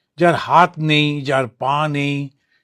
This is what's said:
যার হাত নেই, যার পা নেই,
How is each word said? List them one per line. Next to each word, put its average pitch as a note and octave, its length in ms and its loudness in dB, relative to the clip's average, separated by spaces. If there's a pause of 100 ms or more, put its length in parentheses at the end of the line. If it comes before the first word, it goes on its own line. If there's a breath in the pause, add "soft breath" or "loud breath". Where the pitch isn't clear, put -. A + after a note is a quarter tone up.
(180)
যার E3+ 180 4
হাত E3 420 2
নেই, D3+ 440 0
যার C3+ 260 -2
পা D3 400 -4
নেই, C#3+ 420 -4 (340)